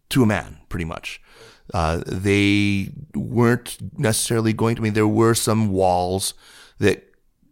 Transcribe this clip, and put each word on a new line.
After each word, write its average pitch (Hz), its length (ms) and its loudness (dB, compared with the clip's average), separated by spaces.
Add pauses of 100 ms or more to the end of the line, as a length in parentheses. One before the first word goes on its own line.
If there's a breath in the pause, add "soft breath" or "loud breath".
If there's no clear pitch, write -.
to 131 140 2
a - 20 6
man, 101 340 -2 (100)
pretty 85 160 -6
much. - 340 -12 (540 soft breath)
Uh, 82 320 -2
they 101 840 0 (260)
weren't 117 640 0 (200)
necessarily 113 540 0
going 110 240 0
to, 104 60 -8
I - 20 -2
mean, 107 100 -2
there 107 140 2
were 113 260 4
some 110 380 0
walls 92 640 0 (460 soft breath)
that 104 260 2 (460)